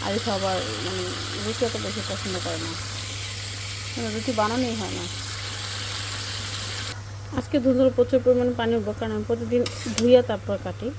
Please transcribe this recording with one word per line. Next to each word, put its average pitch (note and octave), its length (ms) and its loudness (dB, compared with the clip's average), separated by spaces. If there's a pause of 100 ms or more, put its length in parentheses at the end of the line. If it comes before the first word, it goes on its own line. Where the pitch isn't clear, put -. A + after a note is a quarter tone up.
আর G3+ 140 0
সবার, F#3+ 400 0 (260)
মানে, F#3 180 -2 (420)
রুটি A3+ 200 -2
অত G#3+ 100 0 (100)
বেশি G3+ 240 -4
পছন্দ F#3+ 260 -4 (100)
করে E3 200 -2
না, D#3+ 60 -4 (1200)
মানে, A#3 220 -2
রুটি A3+ 180 0
বানানোই A3+ 420 2
হয় G3 240 -2
না। F3 60 -4 (2250)
আজকে C#4 220 -2
ধুন্দুল C4 360 6
প্রচুর B3 280 6
পরিমাণে B3 360 6
পানি A3+ 160 4
উঠবো, G#3 220 0
কারণ A3 180 -2
আমি G#3 80 -2
প্রতিদিন A#3 380 2 (340)
ধুইয়া A#3+ 260 8
তারপর G#3 420 -2
কাটি। G3+ 240 -6 (100)